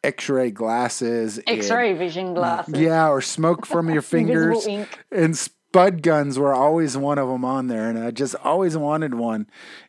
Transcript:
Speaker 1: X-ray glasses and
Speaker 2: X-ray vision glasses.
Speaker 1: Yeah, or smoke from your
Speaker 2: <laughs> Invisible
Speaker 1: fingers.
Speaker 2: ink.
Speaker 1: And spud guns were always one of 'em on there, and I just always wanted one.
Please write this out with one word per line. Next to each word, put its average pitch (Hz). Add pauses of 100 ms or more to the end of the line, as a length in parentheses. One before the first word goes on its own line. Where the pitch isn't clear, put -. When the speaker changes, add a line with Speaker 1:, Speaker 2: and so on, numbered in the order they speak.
Speaker 1:
X-ray 135
glasses 117
and 110
Speaker 2:
X-ray 208
vision 180
glasses. 170
Speaker 1:
Yeah, 160
or 139
smoke 165
from 165
your 156
Speaker 2:
<laughs> -
Invisible 180
Speaker 1:
fingers. 196
Speaker 2:
ink. 202
Speaker 1:
And 160
spud 180
guns 143
were 139
always 147
one 143
of 131
'em 127
on 131
there, 113
and 113
I 117
just 123 (100)
always 165
wanted 151
one. 113 (440)